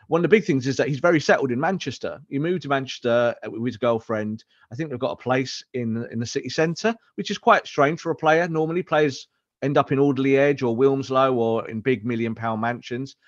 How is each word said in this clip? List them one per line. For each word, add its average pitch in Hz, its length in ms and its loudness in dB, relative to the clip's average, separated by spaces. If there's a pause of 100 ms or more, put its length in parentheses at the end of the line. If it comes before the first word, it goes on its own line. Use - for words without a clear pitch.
One 165 140 0
of - 20 0
the 165 120 4
big 214 120 2
things 131 200 0
is 135 120 -2
that 127 100 2
he's 139 120 -4
very 175 200 4
settled 139 320 2
in 120 80 -2
Manchester. 147 580 -4 (120)
He 139 80 -4
moved 165 240 -2
to 143 80 -10
Manchester 120 640 0 (120)
with 110 200 -6
his 113 100 -4
girlfriend. 110 640 -2 (300)
I - 20 -14
think 151 140 -6
they've 127 100 -8
got 123 120 -2
a - 60 -8
place 127 460 -2 (120)
in, 117 360 -4
in 113 80 -6
the 117 60 -4
city 127 240 -6
centre, 170 480 -2 (200)
which 202 140 -8
is 196 60 -6
quite 208 300 4
strange 147 340 2
for 165 100 -6
a 151 60 -2
player. 160 320 2
Normally 160 340 -2
players 151 460 0 (320)
end 139 160 0
up 147 160 2
in 135 60 2
Alderley 135 400 4
Edge 143 240 2
or 117 120 0
Wilmslow 135 600 2
or 113 340 0
in 110 140 -8
big 117 240 0
million 113 280 -2
pound 113 280 -4
mansions. 120 540 -6 (120)